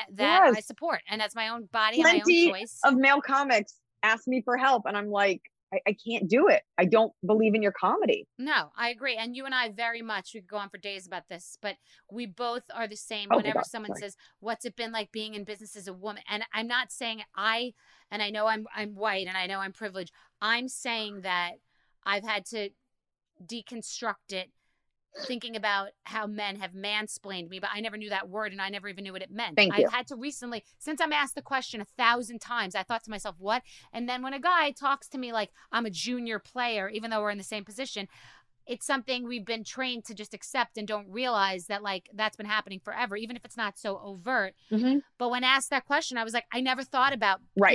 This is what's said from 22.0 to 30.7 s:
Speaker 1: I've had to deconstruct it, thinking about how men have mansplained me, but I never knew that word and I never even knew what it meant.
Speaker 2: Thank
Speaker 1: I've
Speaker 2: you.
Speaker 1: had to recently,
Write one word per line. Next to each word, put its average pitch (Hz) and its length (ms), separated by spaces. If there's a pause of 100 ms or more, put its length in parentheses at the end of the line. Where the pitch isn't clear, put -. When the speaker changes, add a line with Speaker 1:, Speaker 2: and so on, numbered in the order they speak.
Speaker 1:
I've 202 180
had 208 240
to 208 220 (720)
deconstruct 220 880
it, 190 200 (720)
thinking 240 300
about 202 340 (140)
how 214 240
men 208 300
have 190 160
mansplained 196 760
me, 185 100
but 196 140
I 208 80
never 214 160
knew 208 120
that 196 200
word 208 220
and 196 100
I 190 80
never 202 180
even 196 160
knew 190 100
what 185 100
it 185 80
meant. 202 260
Speaker 2:
Thank 202 160
Speaker 1:
I've 208 80
Speaker 2:
you. 208 80
Speaker 1:
had 247 180
to 277 80
recently, 240 480 (140)